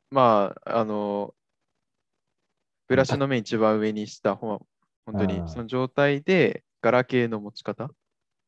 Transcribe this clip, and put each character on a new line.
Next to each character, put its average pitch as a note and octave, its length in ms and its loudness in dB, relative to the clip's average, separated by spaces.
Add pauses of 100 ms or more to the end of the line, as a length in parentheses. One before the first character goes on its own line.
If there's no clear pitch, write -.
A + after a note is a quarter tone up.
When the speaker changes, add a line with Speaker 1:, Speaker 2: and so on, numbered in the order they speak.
Speaker 1:
ま A#2 460 4 (100)
あ、 - 140 0
あ A2 60 0
の、 G#2 480 -4 (1500)
ブ C3 80 0
ラ C3 100 4
シ C#3+ 120 -2
の C#3 100 0
面 C3 120 0
一 A2 180 -4
番 A2 200 4
上 G#2+ 160 -2
に G#2+ 140 -8
し - 120 -18
た、 G2+ 160 0
ほ G#2+ 180 -8
ん-、 - 140 -12 (380)
本 A2+ 140 -10
当 G2+ 60 0
に、 F2+ 140 -2
Speaker 2:
あ F2 60 -6
ー。 - 20 -10
Speaker 1:
そ D#2+ 120 -10
の A#2 80 -10
状 B2+ 200 -2
態 C#3+ 340 2
で、 E3 420 2 (180)
ガ A#2 100 4
ラ B2 140 4
ケ B2 200 0
ー - 20 -2
の A2+ 120 -6
持 G#2 120 -12
ち - 120 -20
方？ A2+ 260 -8 (580)